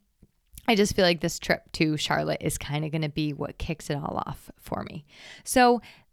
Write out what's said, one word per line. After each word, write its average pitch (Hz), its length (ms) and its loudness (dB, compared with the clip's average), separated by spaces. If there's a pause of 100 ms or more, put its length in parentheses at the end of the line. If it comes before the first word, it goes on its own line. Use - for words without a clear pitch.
(680)
I 226 80 6
just 202 220 4
feel 190 80 6
like 175 160 4
this 170 180 -2
trip - 340 -2
to 156 260 2
Charlotte 151 420 -2
is 151 160 -2
kinda 151 320 -4
gonna 156 220 -2
be 151 240 -2
what - 240 -8
kicks - 320 -6
it 143 60 -2
all - 300 -4
off - 320 -12
for - 260 -6
me. - 200 -12 (400)
So 247 380 4 (300)